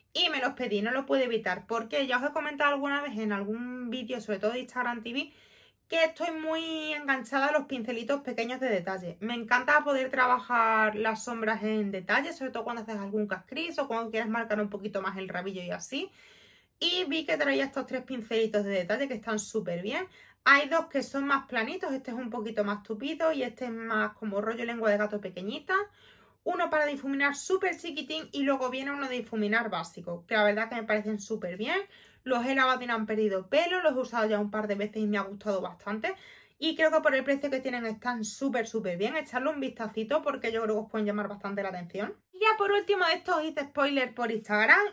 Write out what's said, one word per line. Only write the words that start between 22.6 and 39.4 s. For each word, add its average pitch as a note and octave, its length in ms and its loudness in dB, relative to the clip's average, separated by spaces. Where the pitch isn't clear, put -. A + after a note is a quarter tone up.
más G3+ 180 -2
tupido D4 500 -2
y C#4 100 0
este B3 240 -6
es A#3+ 40 -6
más A3+ 440 -2
como G3+ 260 -2
rollo A3+ 240 -2
lengua A3+ 260 0
de G#3 60 4
gato G#3 240 0
pequeñita. G3+ 540 -6
Uno E4+ 260 0
para D4+ 160 4
difuminar C#4 500 0
súper F#4 400 0
chiquitín D#4 560 -8
y C#4+ 100 -2
luego C4 280 2
viene C4+ 200 -4
uno C#4+ 160 -4
de B3+ 100 -4
difuminar A3 520 0
básico, F3 580 -6
que - 80 -2
la G#3+ 100 6
verdad G#3+ 260 2
que B3 60 -6
me A3+ 80 -4
parecen G#3+ 360 -2
súper F#3 380 -6
bien. D4 200 0
Los B3 240 0
he C4+ 80 2
lavado C4 280 4
y B3 40 -8
no A#3+ 80 0
han A3 100 0
perdido G#3 460 0
pelo, F4 320 2
los D#4 100 6
he B3+ 60 0
usado A#3 280 0
ya G#3+ 120 2
un G#3 120 0
par G#3+ 160 -2
de G3+ 100 0
veces G#3 200 -4
y G#3+ 100 0
me G#3 120 2
ha G3 40 0
gustado G3+ 380 -4
bastante. G#3 540 -6
Y D#4 160 0
creo D#4 160 6
que D#4 100 4
por D4+ 140 4
el C4 80 2
precio C#4 280 0
que C4 100 -2
tienen B3 240 -4
están A3+ 400 -4
súper, A#3 420 -2
súper F#3+ 300 -2
bien. A3 180 0
Echarle C#4+ 360 -2